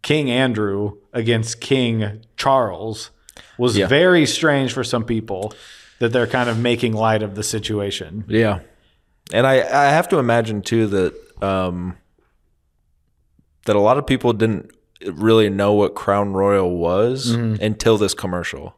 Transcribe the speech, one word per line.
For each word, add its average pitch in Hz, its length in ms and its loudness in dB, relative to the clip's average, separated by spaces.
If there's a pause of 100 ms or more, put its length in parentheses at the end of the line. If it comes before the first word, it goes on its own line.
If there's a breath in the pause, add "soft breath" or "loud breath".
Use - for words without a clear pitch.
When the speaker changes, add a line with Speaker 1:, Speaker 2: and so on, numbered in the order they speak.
Speaker 1:
King 143 300 -2
Andrew 107 640 -2 (160)
against 117 480 -2
King 113 640 -2 (160)
Charles 110 720 -2 (480 loud breath)
was 120 180 2
Speaker 2:
Yeah. 95 100 2
Speaker 1:
very 165 380 4
strange 135 480 0
for 127 100 -4
some 117 220 -4
people 107 480 -6 (460 loud breath)
that 120 160 6
they're 120 120 4
kind 123 220 0
of 113 100 0
making 120 360 0
light 110 280 2
of 101 120 -6
the 107 80 -8
situation. 101 880 -6
Speaker 2:
Yeah. 104 320 2 (720)
And 117 120 2
I, 135 100 4
I 131 360 2
have 165 200 2
to 175 80 2
imagine, 117 440 0
too, 113 240 0
that, - 560 -4
um, 90 540 -4 (1700)
that 110 100 0
a 104 60 2
lot 117 180 4
of 139 80 -6
people 123 260 0
didn't 110 380 -2 (340)
really 107 460 2
know 101 220 2
what 104 240 2
Crown 101 360 0
Royal 95 440 2
was 117 580 0
Speaker 1:
Mm-hmm. 113 260 -2
Speaker 2:
until 107 380 2
this 101 160 0
commercial. 90 640 -8